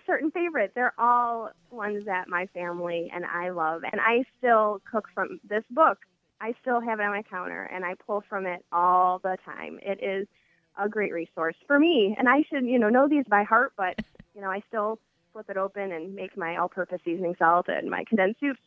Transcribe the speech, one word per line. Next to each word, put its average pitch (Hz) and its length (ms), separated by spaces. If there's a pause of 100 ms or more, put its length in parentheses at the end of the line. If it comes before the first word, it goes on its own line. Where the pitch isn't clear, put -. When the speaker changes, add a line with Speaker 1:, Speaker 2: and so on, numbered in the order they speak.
Speaker 1:
certain 302 240
favorite. 320 440
They're 247 240
all 233 520 (200)
ones 208 360
that 185 220
my 180 260
family 175 580
and 175 140
I 175 240
love, 165 340
and - 160
I 233 240 (140)
still 220 420 (100)
cook 214 240
from 185 240 (100)
this 208 220
book. 247 280 (420)
I 226 220
still 240 180
have 233 180
it 208 40
on 208 100
my 202 100
counter, 180 420
and 185 200
I 180 100 (120)
pull 208 200
from 190 200
it 180 260
all 180 460
the 185 260
time. - 380
It 196 200
is 196 240 (500)
a 208 120
great 208 240
resource 165 440 (100)
for 285 120
me. 277 400
And 254 100
I 277 220
should, 269 140
you 247 140
know, 214 100
know 254 200
these 285 200
by 202 160
heart, 240 320
but, 185 220 (180)
Speaker 2:
<laughs> - 180
Speaker 1:
you 208 60
know, 196 100
I 196 180
still 214 300 (340)
flip 220 160
it 196 80
open 196 360
and 170 220
make 190 220
my 175 200
all-purpose 180 480
seasoning 175 340
salt 175 300
and - 220
my 90 180
condensed 202 320
soups 277 260